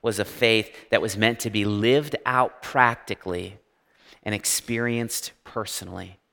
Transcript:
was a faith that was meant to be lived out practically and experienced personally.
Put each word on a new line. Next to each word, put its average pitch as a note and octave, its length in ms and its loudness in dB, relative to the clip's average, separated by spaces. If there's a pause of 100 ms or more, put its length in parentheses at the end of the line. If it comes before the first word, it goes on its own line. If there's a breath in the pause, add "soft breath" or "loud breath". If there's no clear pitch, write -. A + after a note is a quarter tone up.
was A2 160 0
a G2+ 80 0
faith A2+ 480 2 (160 loud breath)
that G2+ 120 4
was G2+ 160 -4
meant A#2 240 2
to A#2 80 -4
be G#2 160 0
lived B2+ 500 2 (100)
out B2+ 360 0
practically G2+ 960 0 (640 soft breath)
and G#2 100 -4
experienced A#2 1000 -2 (100)
personally. F#2 760 -10 (160)